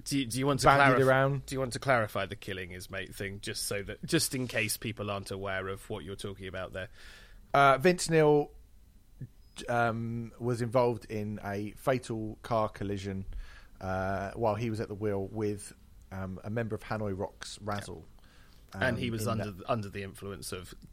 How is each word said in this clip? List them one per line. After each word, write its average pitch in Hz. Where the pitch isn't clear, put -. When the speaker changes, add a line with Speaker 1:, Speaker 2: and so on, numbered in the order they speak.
Speaker 1:
Do 139
you, 135
do 113
you 131
want 143
to -
Speaker 2:
bandied 139
Speaker 1:
clarif-, 131
Speaker 2:
around. 135
Speaker 1:
do 139
you 131
want 127
to 110
clarify 110
the 98
killing 92
his 90
mate 95
thing, 98
just -
so 101
that, 104
just -
in 127
case 110
people 104
aren't 98
aware 95
of 98
what 101
you're 98
talking 95
about 92
there? 92
Speaker 2:
Uh, 139
Vince 180
Neil, 151
um, 117
was 120
involved 120
in 107
a 101
fatal 113
car 110
collision, 98
uh, 95
while 110
he 117
was 107
at 104
the 104
wheel 98
with, 104
um, 95
a 104
member 110
of -
Hanoi 107
Rocks, -
Razzle. 101
Speaker 1:
And 117
he 127
Speaker 2:
Um, 117
Speaker 1:
was 110
Speaker 2:
in 120
Speaker 1:
under 110
Speaker 2:
that 98
Speaker 1:
the, 95
under 107
the 101
influence 98
of 90